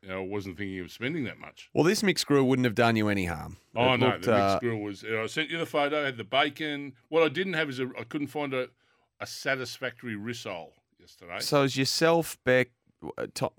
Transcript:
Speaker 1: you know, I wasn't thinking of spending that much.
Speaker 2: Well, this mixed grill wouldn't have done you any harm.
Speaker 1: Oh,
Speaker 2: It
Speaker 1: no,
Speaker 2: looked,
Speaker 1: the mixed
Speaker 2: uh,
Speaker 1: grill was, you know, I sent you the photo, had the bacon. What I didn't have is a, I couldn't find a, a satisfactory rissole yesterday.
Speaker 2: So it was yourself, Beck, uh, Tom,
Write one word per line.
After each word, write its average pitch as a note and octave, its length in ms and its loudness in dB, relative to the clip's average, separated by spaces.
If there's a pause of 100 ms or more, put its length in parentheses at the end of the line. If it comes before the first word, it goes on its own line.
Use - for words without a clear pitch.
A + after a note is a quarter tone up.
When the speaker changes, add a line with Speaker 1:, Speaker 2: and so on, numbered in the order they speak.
Speaker 1:
you F#2+ 60 -16
know, F#2+ 140 -6
I F#2+ 40 -6
wasn't G2 320 -8
thinking F#2+ 220 -8
of E2+ 100 -10
spending C#3 340 -6
that F#2 140 -8
much. - 340 -20
Speaker 2:
Well, C#3+ 120 4
this G#3 180 2
mixed F#3+ 240 0
grill C#3 180 4
wouldn't B2+ 200 4
have A#2 100 0
done A#2 220 4
you G#2+ 120 4
any G2 180 0
harm. E2 320 -8 (180)
Speaker 1:
Oh, B2 180 4
Speaker 2:
It A#2+ 40 2
Speaker 1:
no, B2+ 80 4
Speaker 2:
looked, F#2 180 0
Speaker 1:
the A#2+ 80 4
mixed G2+ 100 6
Speaker 2:
uh, G2 160 4
Speaker 1:
grill A2+ 200 -2
was, G2+ 240 -8
you G#2+ 100 -8
know, A2 100 -2
I A2+ 40 -4
sent D3+ 240 -4
you E3 80 -4
the D#3+ 80 -4
photo, D3 380 0
had C3+ 120 -4
the A2+ 80 -8
bacon. C#3+ 680 -2 (140)
What D#3+ 140 4
I D#3+ 60 6
didn't F#3 260 -2
have D#3 140 0
is B2+ 100 -6
a, C3 100 -2 (100)
I A#2+ 60 -6
couldn't C#3+ 240 -4
find C#3+ 260 -4
a, B2+ 140 -2 (520)
a G2+ 60 -8
satisfactory B2 920 -6
rissole G2+ 540 -10 (280)
yesterday. F2 400 -14
Speaker 2:
So C#3+ 220 2
it - 20 6
was C3 140 0
yourself, D#3+ 680 2
Beck, B2+ 260 4 (460)
uh, A#1 160 -6
Tom, - 260 -4